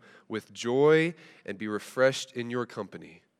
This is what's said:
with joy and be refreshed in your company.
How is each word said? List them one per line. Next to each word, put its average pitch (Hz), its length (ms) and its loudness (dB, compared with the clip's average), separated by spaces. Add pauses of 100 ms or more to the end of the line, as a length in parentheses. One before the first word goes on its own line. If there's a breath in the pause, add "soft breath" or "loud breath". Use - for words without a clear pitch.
(280 loud breath)
with 107 240 -8
joy 151 600 4 (300 loud breath)
and 98 140 -10
be 107 80 -8
refreshed 127 680 0
in 120 120 -6
your 123 160 -4
company. 85 580 -12 (180)